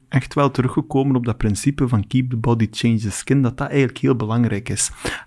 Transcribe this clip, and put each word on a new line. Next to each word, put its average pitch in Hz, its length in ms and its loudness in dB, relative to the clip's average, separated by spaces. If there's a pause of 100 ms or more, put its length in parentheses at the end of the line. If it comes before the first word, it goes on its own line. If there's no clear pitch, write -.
echt - 260 -2
wel 143 160 4
teruggekomen 135 680 0
op 120 80 0
dat 117 120 -2
principe 131 520 0
van 107 180 0
keep 127 240 0
the 123 60 -2
body, 113 340 2
change 117 280 0
the 104 120 -2
skin, 135 320 0
dat 131 140 0
dat 139 120 -6
eigenlijk 139 300 0
heel 135 180 2
belangrijk 110 520 0
is. - 220 -4 (360)